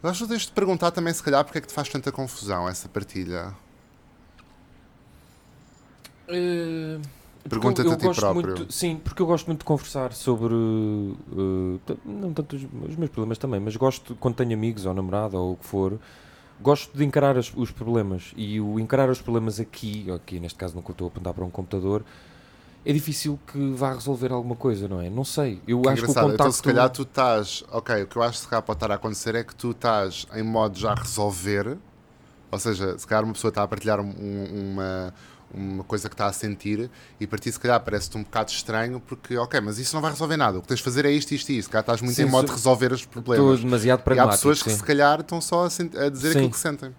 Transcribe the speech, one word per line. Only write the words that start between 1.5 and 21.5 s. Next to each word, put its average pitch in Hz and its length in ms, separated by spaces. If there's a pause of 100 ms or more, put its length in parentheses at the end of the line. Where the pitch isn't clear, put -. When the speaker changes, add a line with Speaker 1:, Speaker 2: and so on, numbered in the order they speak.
Speaker 1:
é - 20
que - 60
te - 60
faz 143 160
tanta 139 220
confusão 101 560
essa 92 220
partilha. 90 640 (2750)
Speaker 2:
Eh, 170 720 (440)
porque 143 60
Speaker 1:
Pergunta-te 120 380
Speaker 2:
eu, 165 40
eu 170 40
Speaker 1:
a - 20
ti 165 80
Speaker 2:
gosto 180 160
Speaker 1:
próprio. 98 340
Speaker 2:
muito, - 180
sim, 170 300
porque - 180
eu 180 40
gosto 165 220
muito 160 120
de - 60
conversar 135 480
sobre, 113 420
eh, 101 1300
t-, - 200
não 202 280
tanto 147 220
os, 135 80
os 131 320
meus 160 160
problemas 110 260
também, 123 220
mas 107 160
gosto, 127 400
quando 120 200
tenho 120 180
amigos 107 320
ou 92 80
namorada 95 440
ou 90 160
o 90 40
que - 80
for, 98 340 (640)
gosto 143 360
de 143 60
encarar 139 340
as, 120 180
os 120 160
problemas. 104 680
E 107 240
o 104 180
encarar 131 300
os 127 120
problemas 113 380
aqui, 104 520
aqui 90 280
neste 85 180
caso 90 180
nunca 90 180
estou 90 140
a - 20
apontar 87 240
para 90 100
um 90 60
computador, 98 560 (800)